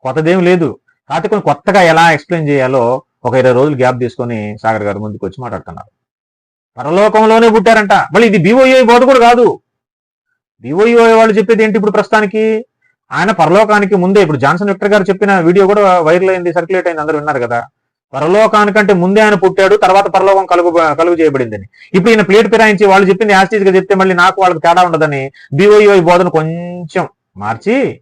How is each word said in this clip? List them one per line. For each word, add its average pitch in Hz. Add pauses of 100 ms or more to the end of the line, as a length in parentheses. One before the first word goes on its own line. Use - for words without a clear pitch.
కొత్తదేం 156
లేదు. 165 (300)
కాకపోతే 165
కొన్ని 208
కొత్తగా 190 (100)
ఎలా 165 (120)
ఎక్స్‌ప్లెయిన్ 156
చేయాలో 131 (220)
ఒక 120
ఇరవై 127
రోజులు 147
గ్యాప్ 127
తీసుకొని 120 (240)
సాగర్ 110
గారు 101
ముందుకు 104
వచ్చి 92
మాట్లాడుతున్నారు. - (880)
పరలోకంలోనే 214
పుట్టారంట. 214 (200)
మళ్ళీ 233
ఇది 202
బీఓఈ 262
బోధ 240
కూడా 254
కాదు. 240 (1120)
బీఓఈ 196 (260)
వాళ్ళు 226
చెప్పేది 220
ఏంటి 214
ఇప్పుడు 208
ప్రస్తుతానికి? 214 (680)
ఆయన 170 (100)
పరలోకానికి 202
ముందే, 196
ఇప్పుడు 147
జాన్సన్ 175
విక్టర్ 196
గారు 196
చెప్పిన 196 (100)
వీడియో 190
కూడా 196
వైరల్ 180
అయింది, 175
సర్క్యులేట్ 175
అయింది, 160
అందరూ 151
విన్నారు 147
కదా. 117 (540)
పరలోకానికంటే 208 (100)
ముందే 196
ఆయన 208
పుట్టాడు, 190 (120)
తర్వాత 196 (100)
పరలోకం 190
కలుగు, 175 (300)
కలుగు 175
చేయబడిందని. 123 (280)
ఇప్పుడు 190
ఈయన 214
ప్లేట్ 214
ఫిరాయించి 214
వాళ్ళు 190
చెప్పింది 202
యాస్టీజ్ 196
గా 190
చెప్తే 190
మళ్ళీ 190
నాకు 180
వాళ్ళకి 180
తేడా 170
ఉండదని 151 (320)
బీఓఈ 202 (100)
బోధన 180 (100)
కొంచెం 175 (320)
మార్చి 113 (260)